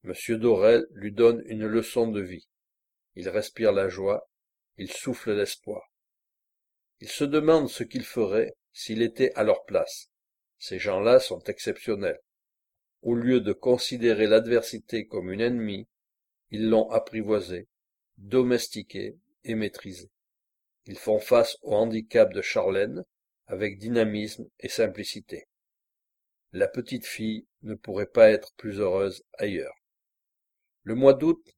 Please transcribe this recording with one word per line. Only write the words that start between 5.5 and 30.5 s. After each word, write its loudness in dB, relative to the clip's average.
Il -18
se -4
demande 2
ce -8
qu'il -8
ferait -2
s'il -8
était 0
à 0
leur 2
place. -4
Ces -12
gens-là 4
sont -4
exceptionnels. -6
Au -2
lieu 2
de -2
considérer 2
l'adversité 0
comme -8
une -4
ennemie, -4
ils -2
l'ont 4
apprivoisée, -2
domestiquée -2
et -6
maîtrisée. -8
Ils -16
font 0
face 2
au -4
handicap 2
de -4
Charlène -2
avec -6
dynamisme -2
et -10
simplicité. -6
La 2
petite -8
fille -8
ne -12
pourrait -6
pas 8
être 0
plus -10
heureuse -2
ailleurs. -6